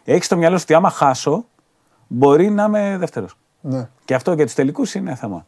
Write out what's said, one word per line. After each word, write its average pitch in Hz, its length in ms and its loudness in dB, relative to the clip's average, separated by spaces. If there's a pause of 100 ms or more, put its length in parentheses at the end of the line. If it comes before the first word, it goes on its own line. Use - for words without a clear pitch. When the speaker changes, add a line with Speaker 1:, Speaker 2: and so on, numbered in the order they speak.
Speaker 1:
έχεις 175 220 0
στο 185 120 0
μυαλό 170 200 4
σου 165 100 -6
ότι - 60 4
άμα 196 160 4
χάσω, 147 560 0 (640)
μπορεί 143 420 4
να 208 140 0
είμαι 208 360 -2
δεύτερος. 123 380 -8 (240)
Speaker 2:
Ναι. 131 260 -8 (180)
Speaker 1:
Και - 80 -4
αυτό 127 200 -2
για 151 120 0
τους 113 80 -4
τελικούς 156 420 -4
είναι 185 200 -8
θέμα. 98 320 -10